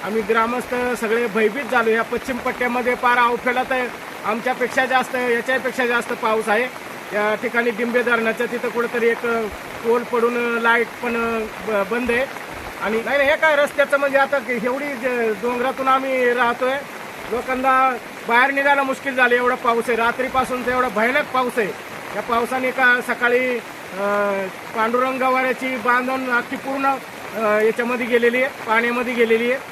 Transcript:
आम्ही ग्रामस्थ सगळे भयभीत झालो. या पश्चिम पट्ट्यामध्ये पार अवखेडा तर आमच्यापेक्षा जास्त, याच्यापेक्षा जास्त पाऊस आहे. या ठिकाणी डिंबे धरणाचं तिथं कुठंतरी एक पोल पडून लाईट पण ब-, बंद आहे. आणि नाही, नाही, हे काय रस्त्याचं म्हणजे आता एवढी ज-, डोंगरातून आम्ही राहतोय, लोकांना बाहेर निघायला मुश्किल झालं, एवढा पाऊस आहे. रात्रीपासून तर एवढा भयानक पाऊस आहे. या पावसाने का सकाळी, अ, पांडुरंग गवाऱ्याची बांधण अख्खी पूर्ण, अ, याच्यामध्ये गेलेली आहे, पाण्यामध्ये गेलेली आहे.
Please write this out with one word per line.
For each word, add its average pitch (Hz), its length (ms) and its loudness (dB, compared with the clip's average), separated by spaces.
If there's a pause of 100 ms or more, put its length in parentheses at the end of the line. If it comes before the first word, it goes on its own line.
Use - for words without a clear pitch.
आम्ही 214 180 -2
ग्रामस्थ 226 520 0 (260)
सगळे 233 260 0
भयभीत 214 460 0
झालो. 226 180 4
या 226 120 2
पश्चिम 240 340 -4
पट्ट्यामध्ये 247 580 -2
पार 247 240 2
अवखेडा 240 440 2
तर 254 240 -2 (380)
आमच्यापेक्षा 247 640 0
जास्त, 254 280 0
याच्यापेक्षा 247 720 0
जास्त 240 260 0
पाऊस 220 360 0
आहे. 226 160 2 (520)
या 214 180 2
ठिकाणी 233 360 0
डिंबे 233 320 0
धरणाचं 226 440 0
तिथं 240 220 -4
कुठंतरी 233 400 0
एक 233 180 0 (580)
पोल 240 180 2
पडून 240 320 0
लाईट 233 520 2 (160)
पण 233 400 -2 (260)
ब-, 196 220 0
बंद 240 200 -2
आहे. 247 160 2 (560)
आणि 214 220 0
नाही, 269 140 0
नाही, 277 120 4
हे 311 60 4
काय 311 200 4
रस्त्याचं 285 420 2
म्हणजे 277 200 2
आता 277 180 2 (280)
एवढी 277 300 -2
ज-, 240 380 -2 (100)
डोंगरातून 254 460 -2
आम्ही 262 460 2
राहतोय, 254 420 2 (540)
लोकांना 254 680 2 (320)
बाहेर 247 220 6
निघायला 277 320 4
मुश्किल 262 320 -2
झालं, 247 200 4
एवढा 247 200 2
पाऊस 233 340 0
आहे. 233 80 2
रात्रीपासून 247 720 0
तर 247 40 0
एवढा 254 180 0
भयानक 233 360 2 (100)
पाऊस 247 240 0
आहे. 202 100 0 (480)
या 208 60 -4
पावसाने 247 480 0
का 247 360 4
सकाळी, 247 520 2 (340)
अ, 202 380 0 (460)
पांडुरंग 247 420 0
गवाऱ्याची 254 580 0
बांधण 247 540 0
अख्खी 240 260 -2
पूर्ण, 269 300 -2 (500)
अ, 214 260 2
याच्यामध्ये 240 440 0
गेलेली 240 360 4
आहे, 262 40 2 (200)
पाण्यामध्ये 240 480 2
गेलेली 233 380 2
आहे. 262 80 -2 (120)